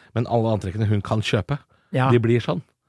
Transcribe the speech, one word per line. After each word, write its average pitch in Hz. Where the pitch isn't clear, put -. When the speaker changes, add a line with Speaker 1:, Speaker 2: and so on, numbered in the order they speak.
Speaker 1:
Men 117
alle 113
antrekkene 101
hun 101
kan 110
kjøpe, 127
Speaker 2:
Ja. 131
Speaker 1:
de 120
blir 117
sånn. 151